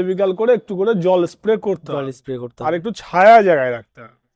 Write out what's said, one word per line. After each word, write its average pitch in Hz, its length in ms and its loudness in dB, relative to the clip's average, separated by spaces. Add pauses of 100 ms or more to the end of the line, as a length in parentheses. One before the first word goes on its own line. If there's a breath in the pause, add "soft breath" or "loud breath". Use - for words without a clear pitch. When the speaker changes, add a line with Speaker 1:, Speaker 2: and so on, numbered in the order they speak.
Speaker 1:
বিকাল 190 300 -2
করে 220 200 0
একটু 208 220 -4
করে 196 160 -2 (140)
জল 185 200 2
স্প্রে 214 320 -4
করতে 170 340 -8
Speaker 2:
জল 143 100 -6
Speaker 1:
হবে। 135 100 -8
Speaker 2:
স্প্রে 127 260 -12
করতে 123 260 -14
Speaker 1:
আর 156 40 -4
Speaker 2:
হবে। 165 100 -2
Speaker 1:
একটু 180 140 -8
ছায়া 202 500 4
জায়গায় 147 300 2
রাখতে 117 300 -12
হবে। 110 160 -20 (180)